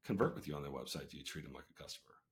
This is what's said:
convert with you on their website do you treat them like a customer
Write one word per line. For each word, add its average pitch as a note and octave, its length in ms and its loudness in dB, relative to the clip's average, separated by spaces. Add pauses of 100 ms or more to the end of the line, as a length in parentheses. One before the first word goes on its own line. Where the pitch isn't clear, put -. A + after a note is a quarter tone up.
convert A#2+ 320 6
with - 140 -4
you D2+ 80 0
on C#2+ 60 -2
their C#2 100 -2
website C2 380 -4
do D2 80 -10
you C#2+ 60 -12
treat - 200 -4
them C2+ 80 -10
like C2 160 -12
a - 140 -16
customer - 320 -12 (180)